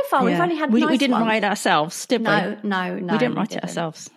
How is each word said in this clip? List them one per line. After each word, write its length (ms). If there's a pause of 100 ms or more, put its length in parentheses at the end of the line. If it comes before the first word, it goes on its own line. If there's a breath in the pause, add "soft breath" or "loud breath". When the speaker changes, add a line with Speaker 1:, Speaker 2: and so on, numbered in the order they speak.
Speaker 1:
far, 140
we've 140
Speaker 2:
Yeah. 60
Speaker 1:
only 120
had 160
Speaker 2:
We, 100
we 60
Speaker 1:
nice 120
Speaker 2:
didn't 160
Speaker 1:
ones. 100
Speaker 2:
write 180
it 40
ourselves, 580
did 160
we? 60
Speaker 1:
No, 360
no, 360
no, 140
Speaker 2:
We 60
didn't 140
Speaker 1:
we 60
Speaker 2:
write 120
it 40
Speaker 1:
didn't. 100
Speaker 2:
ourselves. 520